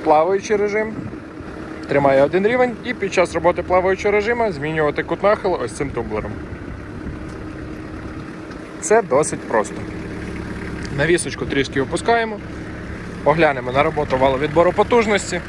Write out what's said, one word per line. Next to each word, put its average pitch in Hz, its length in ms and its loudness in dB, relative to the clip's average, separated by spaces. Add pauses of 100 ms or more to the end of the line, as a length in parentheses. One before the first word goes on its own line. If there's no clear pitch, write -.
плаваючий 170 520 4
режим. 208 380 0 (920)
Тримає 139 360 6
один 180 240 2
рівень 247 360 2
і 240 100 -4
під 196 200 -4
час 180 220 2
роботи 170 280 2
плаваючого 185 480 2
режиму 214 400 2
змінювати 151 520 0
кут 165 200 -4
нахилу 196 380 2
ось 120 100 -4
цим 143 180 -4
тумблером. 107 420 -4 (2500)
Це 220 200 4
досить 151 460 0
просто. 107 280 0 (1200)
Навісочку 147 480 2
трішки 139 360 0
опускаємо. 220 560 2 (880)
Поглянемо 143 480 4
на 135 120 4
роботу 151 340 0
валу 131 200 4
відбору 151 340 4
потужності. 202 760 2